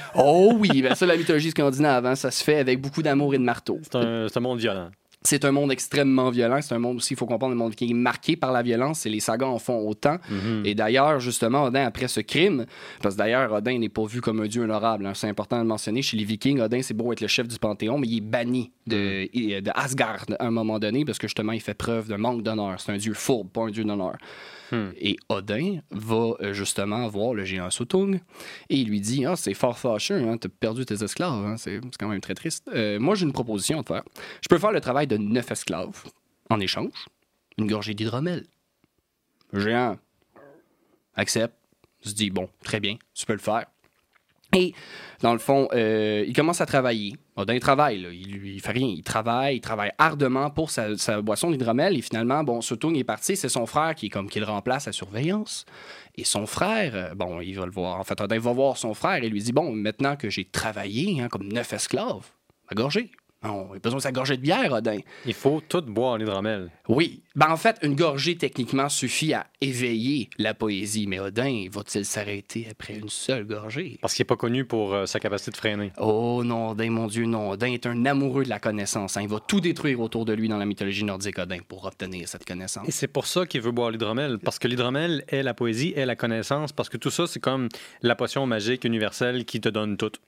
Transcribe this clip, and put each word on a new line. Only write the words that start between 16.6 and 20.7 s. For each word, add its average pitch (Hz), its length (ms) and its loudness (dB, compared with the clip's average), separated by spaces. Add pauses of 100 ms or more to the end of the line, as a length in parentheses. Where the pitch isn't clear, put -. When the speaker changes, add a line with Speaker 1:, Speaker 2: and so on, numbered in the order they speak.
Speaker 2:
c'est 127 140 -6
beau 117 180 0
être - 80 -6
le 107 60 0
chef 120 200 0
du 117 120 -10
Panthéon, 110 400 0
mais 131 80 2
il 113 100 0
est 107 40 -2
banni 120 500 0 (160)
de, 110 80 0 (300)
Speaker 1:
Mhm. - 80 -6
Speaker 2:
et, 104 280 0
de 98 140 0
Asgard 127 500 0 (140)
à 120 80 0
un 117 40 0
moment 110 280 0